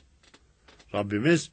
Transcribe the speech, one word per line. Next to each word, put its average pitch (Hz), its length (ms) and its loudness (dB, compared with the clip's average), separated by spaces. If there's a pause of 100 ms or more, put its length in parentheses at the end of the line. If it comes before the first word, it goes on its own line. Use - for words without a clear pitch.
(960)
Rabbimiz, 104 580 0